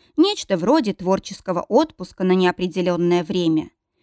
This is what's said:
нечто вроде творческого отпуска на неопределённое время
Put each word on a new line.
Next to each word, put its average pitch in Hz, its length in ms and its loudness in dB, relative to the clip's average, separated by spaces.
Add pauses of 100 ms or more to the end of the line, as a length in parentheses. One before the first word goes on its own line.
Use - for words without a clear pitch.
(160)
нечто 339 400 2
вроде 214 380 2
творческого 185 680 -4
отпуска 214 640 -2
на 185 80 2
неопределённое 180 920 0
время 170 460 -2 (320)